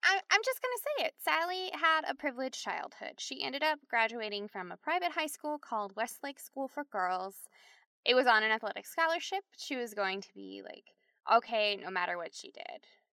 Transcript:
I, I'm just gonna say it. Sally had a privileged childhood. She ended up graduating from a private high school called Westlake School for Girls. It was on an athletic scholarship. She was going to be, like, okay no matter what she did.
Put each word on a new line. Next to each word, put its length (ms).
I, 160
I'm 120
just 200
gonna 160
say 300
it. 100
Sally 560
had 360
a 40
privileged 500
childhood. 540
She 260
ended 180
up 240
graduating 600
from 240
a 60
private 340
high 140
school 320
called 360
Westlake 460
School 280
for 160
Girls. 500
It 80
was 120
on 160
an 80
athletic 360
scholarship. 580
She 180
was 160
going 300
to 120
be, 300
like, 300
okay 460
no 140
matter 260
what 180
she 160
did. 360